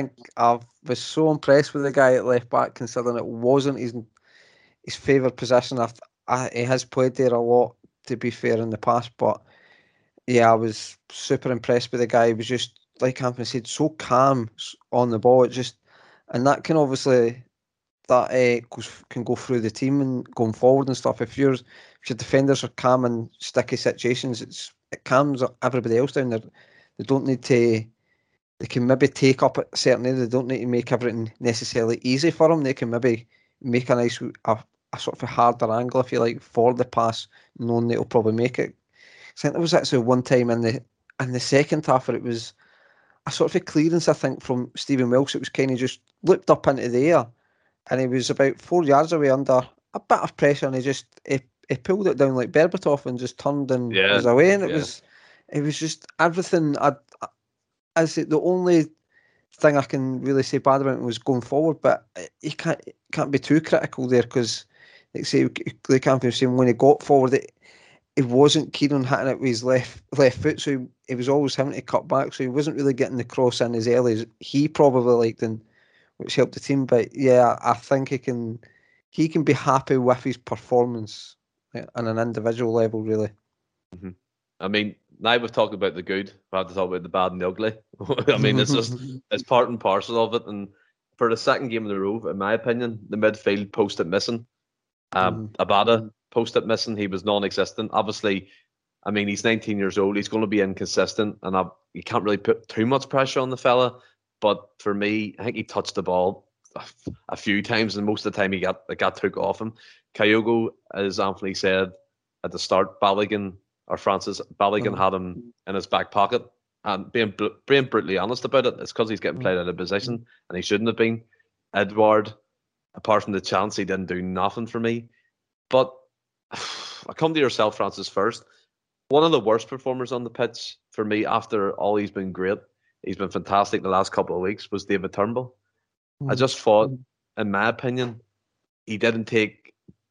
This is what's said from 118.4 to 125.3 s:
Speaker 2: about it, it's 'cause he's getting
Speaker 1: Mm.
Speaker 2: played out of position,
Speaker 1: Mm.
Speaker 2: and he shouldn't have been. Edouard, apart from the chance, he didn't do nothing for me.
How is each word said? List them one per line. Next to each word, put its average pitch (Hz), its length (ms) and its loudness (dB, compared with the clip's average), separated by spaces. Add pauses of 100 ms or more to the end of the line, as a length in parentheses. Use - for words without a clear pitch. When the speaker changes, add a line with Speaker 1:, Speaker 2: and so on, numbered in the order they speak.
Speaker 2:
about 123 220 2
it, 117 120 -2
it's - 140 -12
'cause 113 180 -2
he's 104 100 -4
getting 80 200 -4
Speaker 1:
Mm. - 20 -8
Speaker 2:
played 92 160 0
out 87 100 -4
of 87 80 -6
position, 101 420 -6
Speaker 1:
Mm. 117 60 -20 (260)
Speaker 2:
and 87 60 -10
he 92 60 -4
shouldn't 107 260 0
have 110 80 -2
been. 113 280 0 (500)
Edouard, 107 580 2 (640)
apart 104 300 0
from 107 80 -4
the 95 80 -2
chance, 101 360 -2
he 101 80 -4
didn't 92 220 -4
do 90 160 -6
nothing 92 440 -4
for 117 140 -8
me. 117 280 -4 (600)